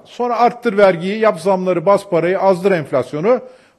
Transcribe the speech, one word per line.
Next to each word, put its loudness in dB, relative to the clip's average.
sonra -6
arttır 0
vergiyi, 2
yap 0
zamları, -2
bas 0
parayı, 0
azdır 0
enflasyonu, -2